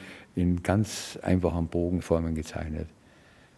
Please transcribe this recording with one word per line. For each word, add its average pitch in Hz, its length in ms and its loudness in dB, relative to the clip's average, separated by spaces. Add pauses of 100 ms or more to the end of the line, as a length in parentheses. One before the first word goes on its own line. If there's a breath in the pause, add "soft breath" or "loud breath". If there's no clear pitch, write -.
(340 loud breath)
in 87 280 2
ganz - 600 0
einfachen 87 460 2
Bogenformen 85 680 0
gezeichnet. 78 540 -6 (680 soft breath)